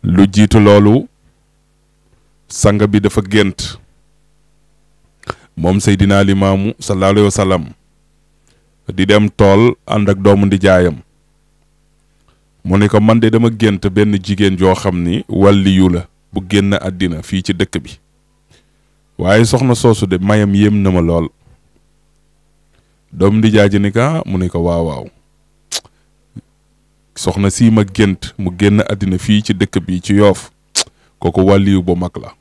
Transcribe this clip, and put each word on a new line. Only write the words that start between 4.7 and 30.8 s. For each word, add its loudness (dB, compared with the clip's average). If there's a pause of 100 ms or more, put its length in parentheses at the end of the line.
Moom 0
Seydina 2
Limaamu 0
sallallahu -2
alayhi 4
wa 2
sallam. -2 (1300)
Di 0
dem 2
tool 2 (120)
ànd -2
ak 0
doomu 4
ndijaayam. 2 (1700)
Mu 0
ne 2
ko, 2
"Man 2
de 2
dama 2
gént -2
benn 0
jigéen -2
joo 2
xam -4
ni -4
wàlliyu 2
la -4 (260)
bu -8
génn 0
àddina -6
fii -6
ci -6
dëkk -6
bi. -20 (1200)
Waaye 2
soxna 0
soosu 0
de -2
mayam 0
yéem 2
na 0
ma 0
lool." -2 (1800)
Doomu 0
ndijaay 4
ji 0
ni -2
ko, -2
"Ah," -4
mu -6
ne -4
ko, -6
"Waaw, -2
waaw." -10 (2000)
Soxna -2
si 0
ma 2 (140)
gént 0 (180)
mu -6
génn 2 (140)
àddina -4
fii 0
ci -4
dëkk -4
bi -6
ci -4
Yoof, 4 (800)